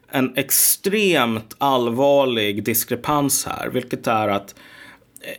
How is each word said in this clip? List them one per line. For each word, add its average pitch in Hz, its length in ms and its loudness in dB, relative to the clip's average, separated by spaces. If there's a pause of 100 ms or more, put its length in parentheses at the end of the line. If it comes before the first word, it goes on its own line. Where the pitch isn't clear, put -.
(120)
en 131 260 0
extremt 143 1200 0
allvarlig 123 1080 2
diskrepans 127 800 -2
här, - 240 -6
vilket 127 380 -4
är 110 200 0
att 101 280 -4 (840)